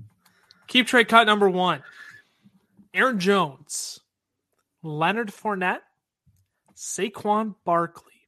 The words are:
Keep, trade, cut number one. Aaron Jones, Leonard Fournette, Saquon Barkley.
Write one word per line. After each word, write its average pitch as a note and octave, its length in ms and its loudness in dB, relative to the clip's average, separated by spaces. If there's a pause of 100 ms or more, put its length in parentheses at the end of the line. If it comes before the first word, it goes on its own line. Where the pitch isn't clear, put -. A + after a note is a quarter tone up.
(680)
Keep, B3 200 0
trade, A#3 200 2
cut A3+ 180 6
number G#3 240 4
one. F3+ 340 -2 (1120)
Aaron A3+ 240 0
Jones, F3+ 840 -2 (800)
Leonard F3 460 -4
Fournette, G3 500 -4 (960)
Saquon G#3 880 -4
Barkley. E3+ 460 -2 (180)